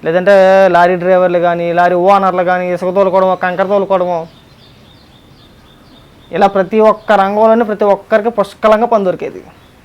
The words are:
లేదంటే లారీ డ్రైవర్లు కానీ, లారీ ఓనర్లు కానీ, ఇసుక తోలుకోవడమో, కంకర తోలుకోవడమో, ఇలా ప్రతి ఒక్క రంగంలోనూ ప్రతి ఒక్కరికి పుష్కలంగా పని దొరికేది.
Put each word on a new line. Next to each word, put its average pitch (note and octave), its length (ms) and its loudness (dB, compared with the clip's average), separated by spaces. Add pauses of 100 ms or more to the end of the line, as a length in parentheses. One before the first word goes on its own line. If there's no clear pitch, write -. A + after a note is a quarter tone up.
లేదంటే F#3+ 600 4
లారీ F3 280 2
డ్రైవర్లు F3+ 440 0
కానీ, E3+ 340 -2
లారీ F3 220 0
ఓనర్లు F#3 480 2
కానీ, F3+ 300 -2
ఇసుక F3+ 220 -4
తోలుకోవడమో, F#3+ 400 0
కంకర F3+ 280 -4
తోలుకోవడమో, F#3 640 -2 (2000)
ఇలా G3 160 0
ప్రతి G3 320 -2
ఒక్క A3 320 0
రంగంలోనూ G#3+ 540 2
ప్రతి G#3+ 180 -4
ఒక్కరికి G#3 460 -2
పుష్కలంగా G#3+ 560 -2
పని A3+ 200 -2
దొరికేది. E3 380 -6 (420)